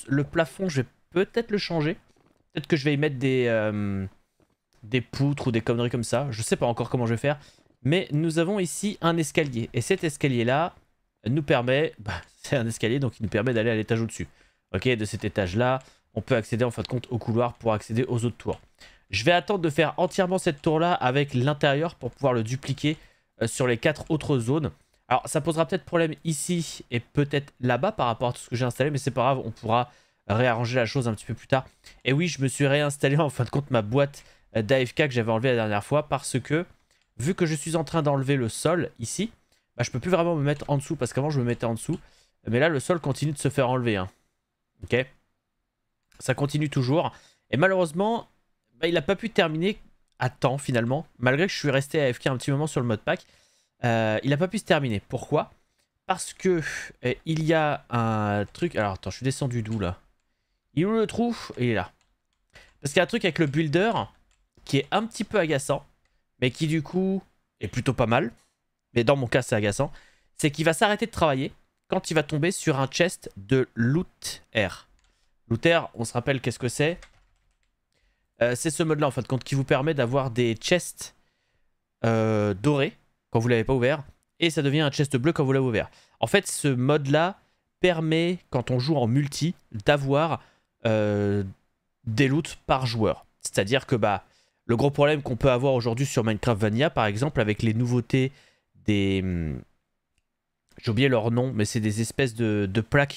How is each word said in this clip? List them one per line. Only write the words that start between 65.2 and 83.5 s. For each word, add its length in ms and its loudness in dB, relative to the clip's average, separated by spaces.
peu 160 0
agaçant, 460 -2
mais 100 2
qui 160 -4
du 140 0
coup 420 -2
est 80 -8
plutôt 240 -2
pas 140 0
mal. 260 2
Mais 100 4
dans 100 6
mon 120 -4
cas 160 2
c'est 120 0
agaçant. 380 0
C'est 160 0
qu'il 140 -4
va 80 4
s'arrêter 320 2
de 60 -14
travailler 420 0
quand 200 -2
il 60 -4
va 80 4
tomber 260 -2
sur 300 -2
un 80 0
chest 500 -2
de 380 2
loot 640 -2
air. 340 -2
Loot 160 -2
air, 300 4
on 120 -6
se 80 -12
rappelle 280 -2
qu'est-ce 160 -4
que 120 -4
c'est ? 280 -2
Euh, 140 2
c'est 160 -2
ce 100 -4
mode 180 2
là 80 2
en 40 0
fin 100 -4
de 60 -8
compte 160 -2
qui 100 -6
vous 120 0
permet 280 2
d'avoir 380 0
des 240 0
chests, 580 -2
euh, 520 2
dorés 420 0
quand 100 0
vous 80 0
l'avez 180 2